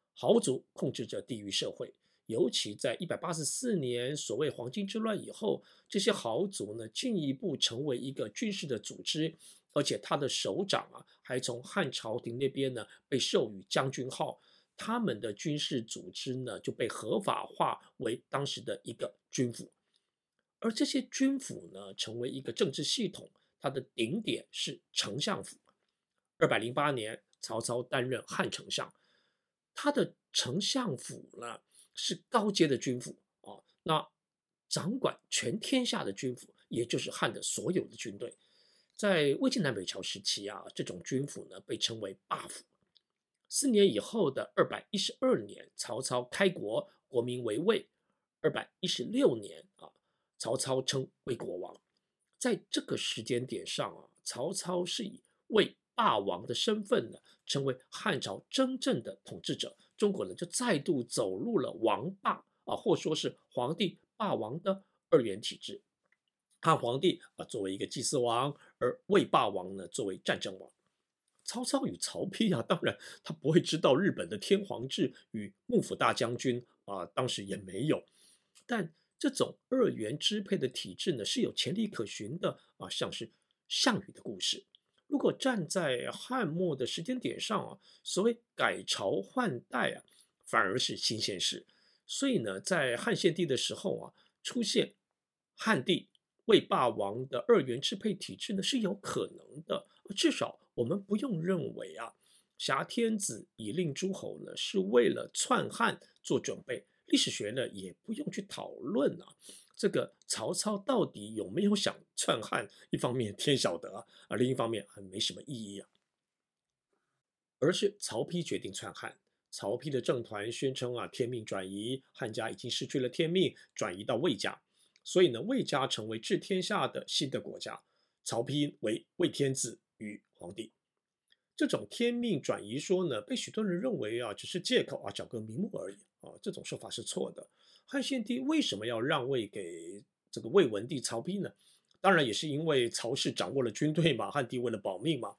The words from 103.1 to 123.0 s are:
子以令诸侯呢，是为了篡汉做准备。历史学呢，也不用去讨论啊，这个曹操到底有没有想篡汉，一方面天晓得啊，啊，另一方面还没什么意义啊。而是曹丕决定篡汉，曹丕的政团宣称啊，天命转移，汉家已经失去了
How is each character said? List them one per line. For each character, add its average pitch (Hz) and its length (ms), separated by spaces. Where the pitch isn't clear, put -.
子 117 280
以 107 160
令 156 220
诸 190 180
侯 - 320
呢， - 100
是 - 240
为 208 300
了 - 240
篡 - 380
汉 - 280
做 143 160
准 - 240
备。 - 220
历 294 100
史 - 140
学 107 220
呢， 123 160
也 92 340
不 226 100
用 285 180
去 196 120
讨 - 300
论 240 500
啊， - 120
这 208 140
个 143 260
曹 117 260
操 208 240
到 202 300
底 104 280
有 98 140
没 117 140
有 208 120
想 - 220
篡 - 260
汉， - 260
一 143 80
方 127 160
面 113 200
天 143 220
晓 90 220
得 98 180
啊， 117 80
啊， - 80
另 123 100
一 131 80
方 117 140
面 113 180
还 - 140
没 95 180
什 107 140
么 87 140
意 151 80
义 101 260
啊。 - 80
而 156 120
是 196 260
曹 113 240
丕 170 220
决 98 140
定 - 120
篡 98 220
汉， - 240
曹 110 280
丕 156 100
的 127 140
政 127 200
团 107 300
宣 135 220
称 123 200
啊， 107 140
天 - 180
命 120 180
转 95 220
移， 107 360
汉 117 180
家 113 200
已 - 40
经 123 160
失 - 160
去 143 120
了 127 100